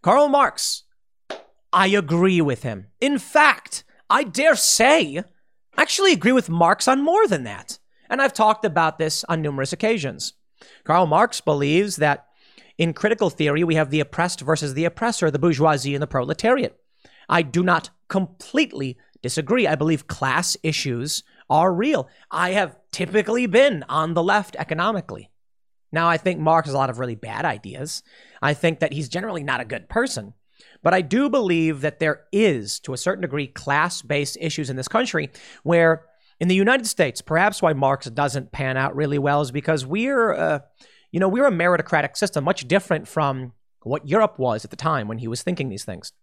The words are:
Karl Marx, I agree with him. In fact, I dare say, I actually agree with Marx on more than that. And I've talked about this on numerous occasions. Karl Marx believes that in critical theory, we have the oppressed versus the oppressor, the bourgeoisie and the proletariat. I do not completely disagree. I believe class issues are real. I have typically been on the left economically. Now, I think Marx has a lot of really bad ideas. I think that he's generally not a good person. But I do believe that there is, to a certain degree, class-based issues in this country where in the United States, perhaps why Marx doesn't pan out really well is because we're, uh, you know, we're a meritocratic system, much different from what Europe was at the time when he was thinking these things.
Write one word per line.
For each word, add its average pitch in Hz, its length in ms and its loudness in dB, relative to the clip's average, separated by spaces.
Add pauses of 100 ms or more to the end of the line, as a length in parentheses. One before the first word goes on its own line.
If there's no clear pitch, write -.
Karl 277 260 4
Marx, - 540 0 (880)
I 185 140 4
agree 180 540 2
with 139 240 -2
him. 104 240 -8 (120)
In 277 180 0
fact, - 680 0 (260)
I 262 140 2
dare 254 320 2
say, 226 600 2
I - 640 -6
actually 370 300 4
agree 208 200 4
with 247 180 2
Marx 170 380 4
on 269 140 4
more 359 260 4
than 156 160 0
that. - 340 -12 (320)
And 254 100 -2
I've 262 140 2
talked 214 300 2
about 160 340 0
this 156 300 -4
on 160 140 -2
numerous 135 300 -4
occasions. 180 640 -4 (480)
Karl 170 240 4
Marx 180 340 2
believes 156 560 0
that 147 300 0 (520)
in 170 140 2
critical 220 380 0
theory, 151 320 0
we 165 140 2
have 151 140 0
the 151 100 0
oppressed 170 400 -4
versus 143 340 -2
the 156 100 -2
oppressor, 175 460 0
the 139 80 -4
bourgeoisie 143 560 2
and 139 80 -4
the 147 60 -6
proletariat. 160 680 0 (520)
I 170 140 4
do 160 200 -2
not 170 280 0 (180)
completely 190 880 -2 (240)
disagree. 160 460 0
I 151 80 2
believe 151 320 0
class 139 560 -2
issues 147 580 -4 (260)
are 165 240 4
real. 202 360 0 (200)
I 180 220 -2
have 190 260 -2 (140)
typically 214 560 -2
been 208 420 2
on 156 260 -2
the 170 80 2
left 196 340 0
economically. 170 720 -6 (600)
Now, 165 180 0
I 165 100 2
think 180 200 -2
Marx 156 300 2
has 135 60 -4
a 139 40 0
lot 135 120 0
of 113 80 -10
really 123 160 -6
bad 110 320 -10
ideas. 135 560 -8 (400)
I 143 100 2
think 165 280 -2
that 156 120 -2
he's 139 160 -6
generally 180 340 -6
not 135 180 -2
a 123 40 -8
good 113 240 -10
person. 220 460 -4 (480)
But 170 120 2
I 185 60 2
do 233 300 0
believe 165 500 0
that 147 180 -4
there 156 320 -2
is, 180 500 0
to 139 120 -12
a 127 60 -8
certain 190 240 -2
degree, 143 240 -4
class-based 143 920 -4
issues 151 300 -6
in 131 60 -6
this 127 100 -6
country 180 440 -2 (320)
where 165 420 4 (360)
in 175 80 0
the 185 60 4
United 226 320 4
States, 151 360 -2
perhaps 185 400 0
why 160 100 4
Marx 139 340 0
doesn't 127 460 -4
pan 131 240 -4
out 135 180 -2
really 143 240 -2
well 143 220 2
is 135 100 -4
because 139 360 -2
we're, 226 480 0
uh, 156 240 0 (520)
you 175 80 -4
know, 190 100 4
we're 240 180 2
a 269 40 6
meritocratic 165 640 0
system, 156 280 -2
much 147 240 -2
different 180 400 0
from 131 460 -4 (280)
what 151 240 -6
Europe 214 320 0
was 120 260 -2
at - 60 -16
the - 60 -18
time 135 320 -2
when 113 100 -8
he 120 80 -8
was 113 160 -6
thinking 156 280 -4
these 98 140 -10
things. - 280 -14 (100)